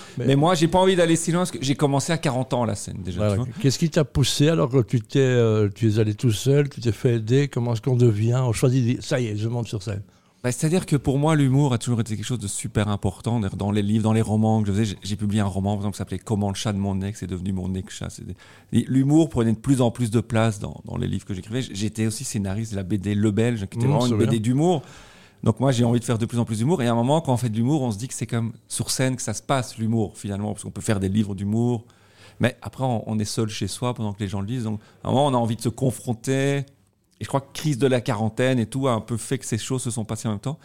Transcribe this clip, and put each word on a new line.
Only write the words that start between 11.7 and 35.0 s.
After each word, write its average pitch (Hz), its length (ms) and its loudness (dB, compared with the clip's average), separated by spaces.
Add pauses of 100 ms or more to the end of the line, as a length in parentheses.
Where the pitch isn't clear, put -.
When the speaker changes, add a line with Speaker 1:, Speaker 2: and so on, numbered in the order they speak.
Speaker 2:
a 117 60 2
toujours 120 220 -2
été 107 140 -4
quelque 104 100 -6
chose 123 140 -4
de 104 80 -6
super 107 400 -2
important. 104 540 -2
D'ailleurs, 95 160 -2
dans 98 160 -2
les 104 100 2
livres, 104 220 2
dans 110 80 4
les 113 100 4
romans 110 380 2
que 101 80 -2
je 101 40 2
faisais, 104 120 2
j'ai, 98 180 -4
j'ai 101 140 -6
publié 104 240 0
un 101 60 0
roman, 95 240 -2
par 104 100 -2
exemple, 101 140 -6
qui - 40 -12
s'appelait 95 220 -8
Comment 101 300 -2
le 95 40 -4
chat 107 180 -4
de 98 60 -2
mon 98 220 -2
ex 98 240 -6
est - 20 -6
devenu 92 260 -6
mon 92 220 -4
ex-chat. 92 360 -8
C'est - 140 -14
des, 92 120 -12 (360)
et 120 160 2
l'humour 143 400 4
prenait 113 220 0
de 110 80 0
plus 131 220 2
en 123 100 4
plus 113 220 -4
de 117 80 2
place 110 400 0
dans, - 240 -10
dans 90 120 -8
les 92 120 -2
livres 95 160 -4
que 104 100 -8
j'écrivais. 107 280 -6
J-, - 100 -10
j'étais 107 340 -2
aussi 110 160 -4
scénariste 107 480 -4
de 101 60 -6
la 98 80 -4
B 90 100 -4
D 101 220 0
Le 104 160 2
Belge, 110 340 0
qui 117 120 -8
était 120 100 2
Speaker 1:
Mmh, - 20 4
Speaker 2:
vraiment 123 160 2
une 120 60 2
Speaker 1:
c'est 107 60 2
bien. 113 100 4
Speaker 2:
B - 20 2
D 113 80 2
d'humour. 135 440 2 (600)
Donc 113 160 0
moi, 135 140 2
j'ai 120 100 2
envie 120 160 4
de 117 60 -4
faire 117 140 0
de 113 80 -2
plus 120 120 -4
en 117 60 2
plus 107 140 -4
d'humour. 147 220 2
Et 120 60 0
à 120 60 2
un - 20 2
moment, 131 260 2
quand 143 120 0
on 120 60 2
fait 117 100 -2
de 107 80 -4
l'humour, 131 260 2
on 123 80 0
se 98 80 -4
dit 120 80 -8
que - 80 -12
c'est - 140 -6
comme 117 240 -2 (160)
sur - 240 -4
scène 131 240 0
que 123 60 -8
ça 113 120 -6
se - 80 -10
passe, 127 360 -2
l'humour, 110 360 0
finalement, 101 380 -6
parce 110 100 -14
qu'on 104 80 -12
peut 101 100 -12
faire 101 200 0
des 95 80 2
livres 101 260 0
d'humour. 113 500 0 (560)
Mais 117 220 0
après, 117 200 -10
on, 120 260 -2
on 110 120 -2
est 107 40 -2
seul 113 240 -2
chez 104 200 -6
soi 123 260 -4
pendant 107 180 -4
que 98 60 -12
les 107 80 -4
gens 98 140 -4
le 98 80 -6
lisent. 123 160 -6
Donc, 107 160 -4 (240)